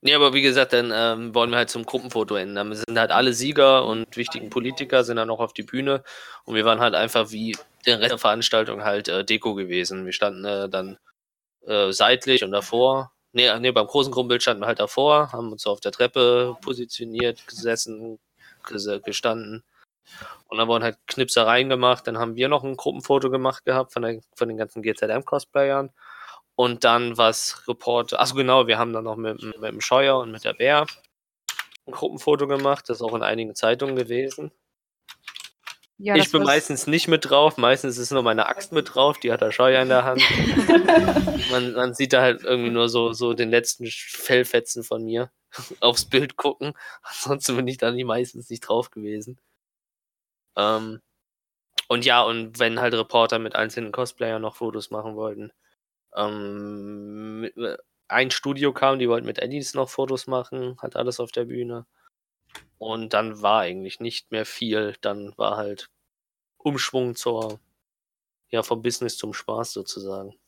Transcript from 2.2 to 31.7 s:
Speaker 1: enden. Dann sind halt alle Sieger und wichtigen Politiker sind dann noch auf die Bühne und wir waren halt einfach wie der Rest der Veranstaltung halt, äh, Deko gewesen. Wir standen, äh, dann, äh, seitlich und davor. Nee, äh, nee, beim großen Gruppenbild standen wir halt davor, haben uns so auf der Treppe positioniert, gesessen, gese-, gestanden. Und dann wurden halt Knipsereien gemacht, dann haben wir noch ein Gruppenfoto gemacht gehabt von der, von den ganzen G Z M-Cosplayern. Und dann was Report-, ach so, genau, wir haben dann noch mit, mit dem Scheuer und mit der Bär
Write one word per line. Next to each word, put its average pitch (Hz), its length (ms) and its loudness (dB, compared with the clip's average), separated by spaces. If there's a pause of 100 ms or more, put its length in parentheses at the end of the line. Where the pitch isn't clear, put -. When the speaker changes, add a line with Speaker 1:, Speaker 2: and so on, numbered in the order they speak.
Speaker 1:
enden. 98 200 -4
Dann 104 200 -4
sind 113 240 -2
halt 113 120 4
alle 123 200 6
Sieger 135 540 6
und 113 320 -4
wichtigen 117 320 -8
Politiker 127 560 0
sind 117 100 -4
dann 113 140 -2
noch 110 100 -4
auf 113 140 -4
die - 100 -10
Bühne 135 400 -2 (400)
und 113 120 -6
wir 110 100 2
waren 113 160 4
halt 117 120 4
einfach 110 380 0
wie 110 240 -6 (300)
der 117 160 2
Rest 120 100 2
der 113 60 -2
Veranstaltung 110 680 0
halt, 104 240 -2
äh, 95 160 -2
Deko 110 320 -2
gewesen. 92 500 -4
Wir 90 60 -8
standen, 98 320 -2
äh, 101 240 -4
dann, 95 300 -6 (680)
äh, 101 280 2
seitlich 123 500 4
und 95 80 -4
davor. 127 600 2 (180)
Nee, 120 160 2
äh, 110 120 2
nee, 127 120 2
beim 110 160 2
großen 139 240 0
Gruppenbild 123 300 0
standen 107 220 0
wir 107 40 -2
halt 117 140 -2
davor, 147 500 2
haben 117 220 -8
uns 107 100 -14
so 104 80 -2
auf 101 100 -4
der 101 120 -4
Treppe 123 680 2
positioniert, 120 880 -6
gesessen, 113 720 -6 (480)
gese-, 101 340 -6
gestanden. 110 640 -4 (840)
Und 107 80 -8
dann 113 100 2
wurden 117 160 2
halt 113 140 -2 (100)
Knipsereien 123 640 4
gemacht, 127 380 2
dann 117 100 -4
haben 117 180 -4
wir 127 140 0
noch 147 160 2
ein 135 120 -6
Gruppenfoto 135 540 0
gemacht 131 340 -2
gehabt 131 280 -2
von 127 100 -4
der, 113 160 -4 (160)
von 117 140 -2
den 110 80 -8
ganzen 110 240 -6
G 110 120 -2
Z 107 160 -2
M-Cosplayern. 139 840 -2 (640)
Und 123 280 2
dann 120 340 4
was - 500 2
Report-, 120 460 -2
ach - 140 2
so, 127 80 -6
genau, 131 320 4
wir 110 100 2
haben 117 160 -2
dann 113 120 -6
noch 110 100 -6
mit, 110 260 -8
mit 107 220 -12
dem 110 180 -8
Scheuer 135 380 4
und 117 120 -8
mit 107 120 -14
der 110 100 -4
Bär 147 320 2 (1000)